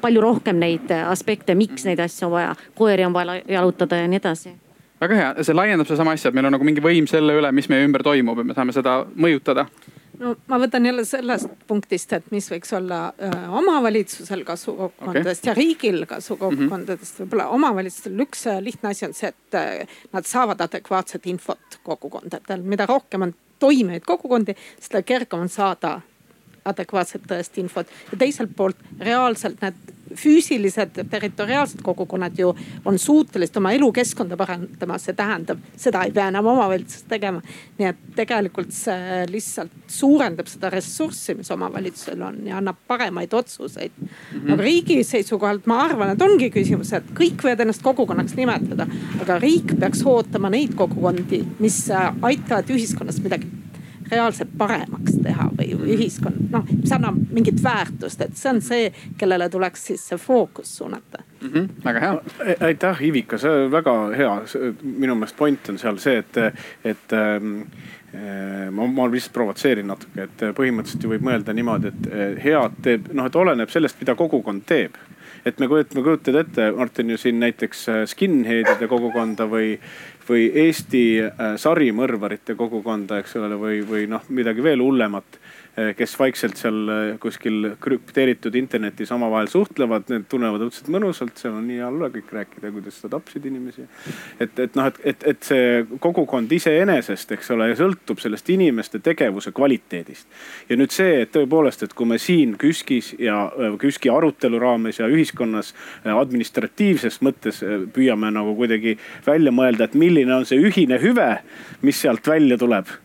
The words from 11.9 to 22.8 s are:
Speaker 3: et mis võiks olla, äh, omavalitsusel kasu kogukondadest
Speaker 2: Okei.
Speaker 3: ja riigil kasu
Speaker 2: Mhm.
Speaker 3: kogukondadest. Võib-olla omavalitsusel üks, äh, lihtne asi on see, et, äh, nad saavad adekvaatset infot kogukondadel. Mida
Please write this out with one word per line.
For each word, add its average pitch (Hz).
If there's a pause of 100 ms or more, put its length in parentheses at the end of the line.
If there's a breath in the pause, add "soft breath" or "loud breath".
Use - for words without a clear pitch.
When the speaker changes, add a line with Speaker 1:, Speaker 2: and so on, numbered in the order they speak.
Speaker 3:
et 170
mis 202
võiks 175
olla, 180
äh, 180
omavalitsusel 214
kasu 170
kogukondadest 175
Speaker 2:
Okei. 247
Speaker 3:
ja 214
riigil 233
kasu -
Speaker 2:
Mhm. -
Speaker 3:
kogukondadest. 175
Võib-olla 190
omavalitsusel 196
üks, -
äh, 196
lihtne 214
asi 202
on 139
see, -
et, -
äh, 127 (260 loud breath)
nad 190
saavad 247
adekvaatset 190
infot -
kogukondadel. 175
Mida 196